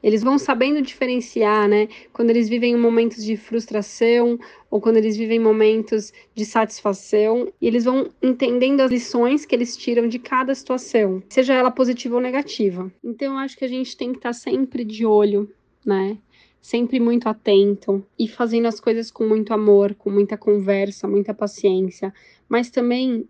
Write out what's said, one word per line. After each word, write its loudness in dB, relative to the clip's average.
eles 2
vão 2
sabendo 0
diferenciar, -2
né? 2
Quando 0
eles 2
vivem 0
momentos 0
de -4
frustração 0
ou -2
quando 4
eles 2
vivem -2
momentos 2
de -6
satisfação. -2
E 0
eles 0
vão 0
entendendo 0
as 2
lições 0
que 0
eles -4
tiram 0
de -6
cada -2
situação, -2
seja 2
ela 2
positiva -2
ou 2
negativa. -4
Então, -6
eu -4
acho -8
que -8
a -4
gente -8
tem -6
que -8
tá -6
sempre -4
de -6
olho, 4
né? -2
Sempre -2
muito 0
atento 2
e -2
fazendo -2
as -4
coisas -2
com -4
muito 0
amor, 4
com -8
muita 0
conversa, 0
muita 0
paciência, -2
mas 0
também -2